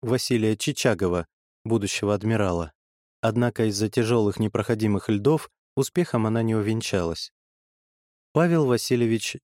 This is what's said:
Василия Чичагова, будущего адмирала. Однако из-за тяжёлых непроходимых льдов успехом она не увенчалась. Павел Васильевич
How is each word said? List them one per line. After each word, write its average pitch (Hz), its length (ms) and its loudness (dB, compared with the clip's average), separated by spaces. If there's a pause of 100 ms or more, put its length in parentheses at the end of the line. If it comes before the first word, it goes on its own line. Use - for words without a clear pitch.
Василия 113 540 0
Чичагова, 92 680 0 (380)
будущего 104 500 -2
адмирала. 98 580 0 (500)
Однако 117 440 0
из-за 104 240 -2
тяжёлых 113 480 0
непроходимых 107 720 0
льдов 120 400 0 (260)
успехом 135 500 0
она 113 160 0
не 113 120 0
увенчалась. 104 800 -2 (1000)
Павел 165 340 4
Васильевич 120 760 0